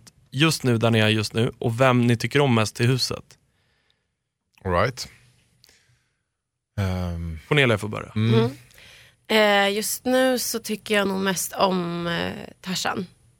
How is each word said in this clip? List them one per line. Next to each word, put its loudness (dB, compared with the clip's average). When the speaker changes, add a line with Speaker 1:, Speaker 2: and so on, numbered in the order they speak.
Speaker 1:
just 0
nu, 2
där 2
ni 2
är 2
just -2
nu, -2
och -4
vem 4
ni 2
tycker -2
om 4
mest -2
i 4
huset. -2
Speaker 2:
All -2
right. 0
Ehm. -4
Speaker 1:
Cornelia 4
får -6
börja. -8
Speaker 2:
Mm. 2
Speaker 3:
Mm. 2
Eh, 4
just -6
nu 2
så -6
tycker -4
jag 2
nog -2
mest -4
om, 0
eh, -4
Tarzan. -4